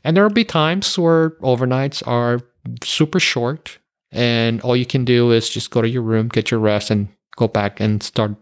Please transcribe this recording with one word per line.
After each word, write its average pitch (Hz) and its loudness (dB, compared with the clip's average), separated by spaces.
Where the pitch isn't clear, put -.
and 160 2
there'll 208 4
be 220 2
times 175 -2
where 165 2
overnights 131 0
are 120 0
super - 0
short, - -4
and 117 0
all 123 2
you 127 0
can 127 -2
do 120 4
is 117 2
just - -8
go 117 0
to 113 0
your 123 -2
room, 110 0
get 113 -2
your 117 2
rest, 107 0
and 104 0
go 117 2
back 101 -2
and 107 0
start 104 -2